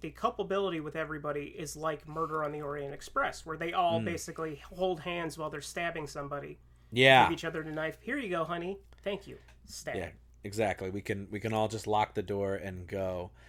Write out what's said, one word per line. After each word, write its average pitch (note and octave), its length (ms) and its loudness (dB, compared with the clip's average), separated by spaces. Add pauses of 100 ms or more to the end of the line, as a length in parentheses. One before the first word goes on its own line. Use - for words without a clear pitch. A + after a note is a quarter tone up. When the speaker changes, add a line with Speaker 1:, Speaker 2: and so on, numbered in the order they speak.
Speaker 1:
the D#3 100 -6
culpability F#3+ 720 0
with D3+ 160 -8
everybody D3 480 -4
is - 320 -10
like D#3 320 -4
Murder D#3 360 -2
on D3 80 -2
the D3+ 100 -6
Orient C#3+ 320 -6
Express, - 520 -2
where D#3+ 120 -6
they E3 160 -2
all E3+ 260 4
Speaker 2:
Mm. E3 60 -2
Speaker 1:
basically D#3+ 500 -4
hold F3+ 440 0
hands E3 380 -4
while D#3 120 -4
they're D3+ 100 -6
stabbing E3 460 -4
somebody. C#3+ 520 -8 (360)
Speaker 2:
Yeah. C3 320 12
Speaker 1:
Give E3+ 60 4
each E3 120 -4
other D#3+ 180 -2
the D#3 80 -6
knife. D#3 320 -4
"Here C4+ 160 -4
you B3 120 -4
go, E3+ 140 0
honey. F3 340 -4 (260)
Thank G3 220 -4
you." - 120 -14 (280)
Stab. - 300 -8
Speaker 2:
Yeah, E2+ 140 -4 (340)
exactly. G2+ 460 0
We G2 120 -4
can, G2 280 -4
we G#2 100 -6
can A2 140 -2
all A2 140 4
just G#2+ 180 -4
lock G#2+ 280 2
the G#2+ 80 -2
door G2 320 0
and F2+ 320 -6
go. F#2 440 -2 (180)